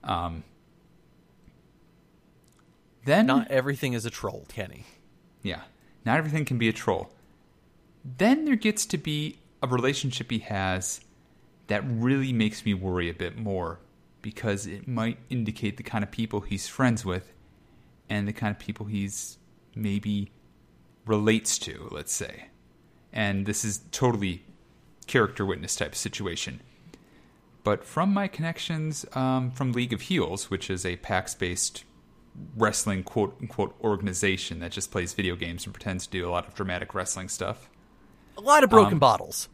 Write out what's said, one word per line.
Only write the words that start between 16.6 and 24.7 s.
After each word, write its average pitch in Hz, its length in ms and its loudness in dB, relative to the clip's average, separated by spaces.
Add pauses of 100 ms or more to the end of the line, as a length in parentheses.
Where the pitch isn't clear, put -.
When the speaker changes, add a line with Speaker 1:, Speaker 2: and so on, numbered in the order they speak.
Speaker 1:
friends 117 380 2
with 92 280 -4 (800)
and 104 160 0
the 104 60 -4
kind 107 180 -2
of 104 80 -6
people 107 280 -8
he's 101 520 -6 (380)
maybe 101 560 -2 (760)
relates 110 520 4
to, - 340 -10
let's - 200 -8
say. - 340 -8 (680)
And 101 340 0
this 104 180 -2
is 101 180 -4 (100)
totally 101 520 0 (640)